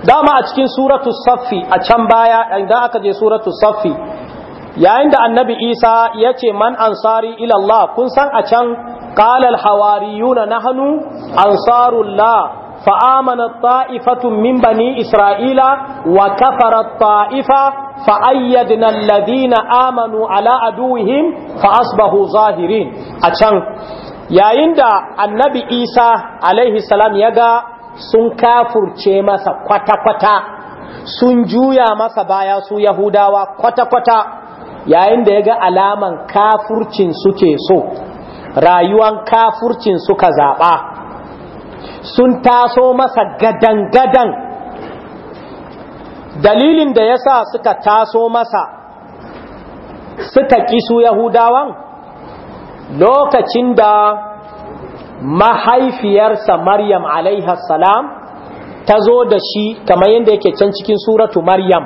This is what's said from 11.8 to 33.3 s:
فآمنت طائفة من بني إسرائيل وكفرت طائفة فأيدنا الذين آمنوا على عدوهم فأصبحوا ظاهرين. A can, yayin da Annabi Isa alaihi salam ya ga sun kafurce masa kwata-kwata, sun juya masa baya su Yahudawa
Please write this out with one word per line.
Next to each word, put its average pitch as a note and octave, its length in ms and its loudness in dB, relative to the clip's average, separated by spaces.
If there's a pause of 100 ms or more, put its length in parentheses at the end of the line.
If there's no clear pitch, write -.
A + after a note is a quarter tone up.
فآمنت A#3+ 680 2 (120)
طائفة B3 680 0
من A3+ 320 0
بني A#3 400 0
إسرائيل G#3+ 580 2 (480)
وكفرت A3 800 2 (120)
طائفة B3+ 760 0 (340)
فأيدنا A#3+ 840 2
الذين G#3+ 640 0 (340)
آمنوا A3+ 420 -4
على G3+ 200 0
عدوهم A#3+ 760 0 (400)
فأصبحوا G3+ 640 2
ظاهرين. F#3+ 640 0 (340)
A E3+ 100 2
can, G#3+ 240 2 (720)
yayin A#3 460 4
da B3+ 140 4 (280)
Annabi A#3 520 -2
Isa A#3+ 720 0
alaihi G#3+ 400 2
salam G#3 340 2
ya G#3+ 160 2
ga A#3 200 4 (600)
sun A3+ 240 2
kafurce A3+ 840 0
masa G3 320 -2 (140)
kwata-kwata, G#3 680 0 (680)
sun A#3+ 400 2
juya A#3+ 500 2
masa A3 280 -4
baya G3 380 -2
su G#3 180 -8
Yahudawa G3+ 680 2 (160)